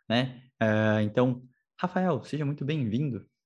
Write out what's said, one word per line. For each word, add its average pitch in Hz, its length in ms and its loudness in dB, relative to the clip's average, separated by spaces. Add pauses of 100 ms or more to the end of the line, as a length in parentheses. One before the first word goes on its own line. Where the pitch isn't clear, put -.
né? 131 320 0 (180)
Ah, 107 440 4
então, 123 400 0 (340)
Rafael, 180 460 -2
seja 147 220 -4
muito 143 200 -4
bem-vindo. 131 640 -2 (180)